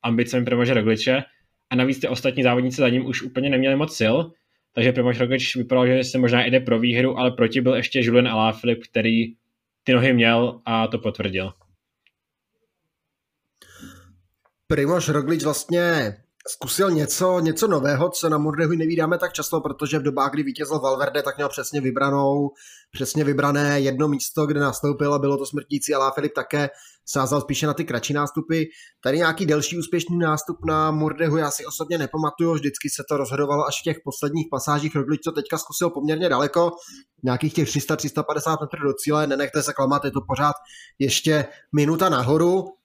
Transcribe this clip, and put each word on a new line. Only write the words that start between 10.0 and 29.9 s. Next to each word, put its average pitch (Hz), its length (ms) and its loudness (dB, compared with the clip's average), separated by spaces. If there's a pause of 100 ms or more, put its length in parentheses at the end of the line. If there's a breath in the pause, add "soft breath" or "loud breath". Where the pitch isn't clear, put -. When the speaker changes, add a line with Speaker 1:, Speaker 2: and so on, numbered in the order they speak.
Speaker 1:
měl 117 520 4
a 113 220 0
to - 120 -4
potvrdil. 95 540 -4 (3250 loud breath)
Speaker 2:
Primož 151 420 0
Roglič 147 340 0
vlastně 151 760 0 (300)
zkusil 190 440 -2
něco, 175 480 0
něco 160 280 0
nového, 147 420 2
co 170 200 -2
na 151 80 2
Mordehuj 156 400 0
nevídáme 160 400 0
tak 175 160 -2
často, 156 280 -4
protože 147 380 -4
v 135 40 -6
dobách, 135 280 0
kdy 147 120 -2
vítězil 143 360 -4
Valverde, 135 440 0
tak 139 140 -6
měl 143 120 -2
přesně 143 320 -6
vybranou, 139 680 0 (420 loud breath)
přesně 147 320 -2
vybrané 143 560 2
jedno 135 280 0
místo, 147 380 -2
kde 143 140 0
nastoupil, 143 540 0
a 143 60 2
bylo 139 180 0
to 139 80 -4
smrtící. 143 480 -4
Alaphilippe 139 420 0
také 143 340 -2 (360 loud breath)
sázal 139 360 0
spíše 143 260 -2
na 147 60 0
ty 160 120 -6
kratší 120 280 -6
nástupy. 156 500 -2 (400 loud breath)
Tady 135 140 0
nějaký 165 280 0
delší 151 340 0
úspěšný 170 380 -2